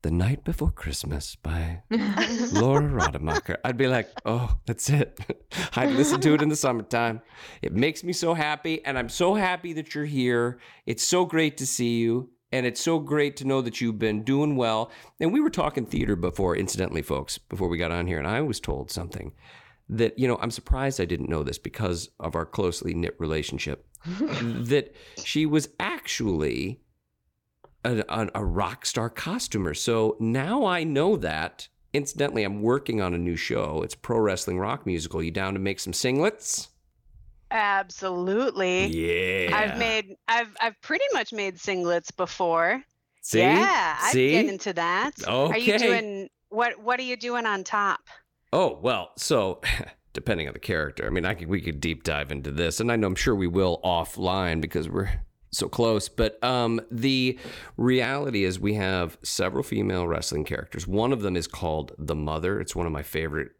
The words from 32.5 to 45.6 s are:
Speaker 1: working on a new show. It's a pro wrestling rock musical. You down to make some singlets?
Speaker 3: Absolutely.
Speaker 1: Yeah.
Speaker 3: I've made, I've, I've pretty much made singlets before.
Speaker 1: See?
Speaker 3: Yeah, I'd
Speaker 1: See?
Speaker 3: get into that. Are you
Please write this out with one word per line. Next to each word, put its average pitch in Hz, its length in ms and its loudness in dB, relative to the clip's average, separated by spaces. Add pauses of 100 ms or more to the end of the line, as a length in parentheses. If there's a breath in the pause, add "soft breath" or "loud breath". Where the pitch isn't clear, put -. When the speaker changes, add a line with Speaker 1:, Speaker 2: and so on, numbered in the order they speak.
Speaker 1:
working 117 400 2
on 87 140 0
a - 20 0
new 87 180 0
show. 78 480 -2
It's - 120 -6
a - 20 -20
pro 113 220 0
wrestling 92 400 2
rock 113 260 -2
musical. 82 380 -2
You 82 80 -2
down 95 240 -2
to 98 40 -2
make 95 200 -2
some 90 140 -8
singlets? 143 720 0 (840)
Speaker 3:
Absolutely. 190 1400 0 (640)
Speaker 1:
Yeah. 175 100 2
Speaker 3:
I've 214 200 0
made, 220 380 -2 (120)
I've, 226 340 0
I've 226 200 -2
pretty 381 320 0
much 262 200 -2
made 196 240 -4
singlets 175 580 -2
before. 175 680 2 (380)
Speaker 1:
See? - 180 2
Speaker 3:
Yeah, 196 600 4
I'd 196 100 4
Speaker 1:
See? 131 200 6
Speaker 3:
get 320 160 6
into 196 260 -4
that. 180 380 0 (160)
Are 143 300 2
you 226 160 2